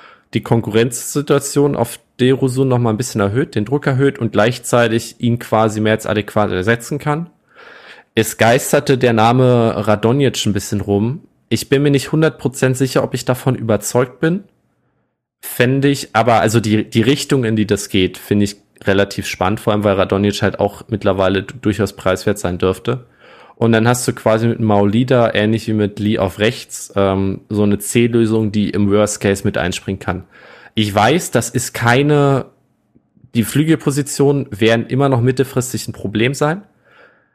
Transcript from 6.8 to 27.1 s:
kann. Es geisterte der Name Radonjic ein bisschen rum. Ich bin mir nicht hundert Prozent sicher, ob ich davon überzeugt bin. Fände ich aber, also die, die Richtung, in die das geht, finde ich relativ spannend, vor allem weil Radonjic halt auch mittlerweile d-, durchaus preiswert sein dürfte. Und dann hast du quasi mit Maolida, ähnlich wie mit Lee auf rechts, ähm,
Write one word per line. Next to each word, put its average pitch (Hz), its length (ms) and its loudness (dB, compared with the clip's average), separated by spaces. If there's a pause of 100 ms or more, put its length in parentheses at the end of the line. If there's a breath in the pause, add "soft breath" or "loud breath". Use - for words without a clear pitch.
kann. 151 320 -6 (800 loud breath)
Es - 240 0
geisterte 127 640 2
der 123 140 2
Name 117 640 4
Radonjic 110 680 0
ein 104 80 0
bisschen 101 280 -4
rum. 101 400 -2 (280)
Ich - 180 -4
bin 139 140 2
mir 143 100 2
nicht 139 200 0
hundert 156 260 0
Prozent 131 400 -2
sicher, 131 260 0
ob 110 100 -4
ich 123 120 -8
davon 127 300 -2
überzeugt 113 640 -2
bin. 170 240 -2 (960)
Fände 135 460 0
ich 135 280 -2
aber, 113 240 4
also 113 200 2
die, 107 280 0
die 113 140 2
Richtung, 135 440 2
in 110 100 0
die 107 120 0
das 101 220 -2
geht, 92 280 0
finde 101 280 0
ich - 120 -8 (260)
relativ 98 420 0
spannend, 95 340 -2
vor 110 140 -2
allem 104 100 0
weil 101 120 2
Radonjic 98 480 0
halt 98 160 -2
auch - 280 -2
mittlerweile 98 560 0
d-, - 180 -16
durchaus 101 320 -2
preiswert 95 460 -2
sein 90 180 -4
dürfte. 113 480 -4 (500 loud breath)
Und 117 180 2
dann 110 140 4
hast 123 200 0
du 120 60 -2
quasi 110 340 0
mit 117 120 -2
Maolida, 113 760 2
ähnlich 110 320 0
wie 110 60 -2
mit 104 260 -2
Lee 104 180 0
auf 95 220 -2
rechts, - 560 -4
ähm, 98 520 0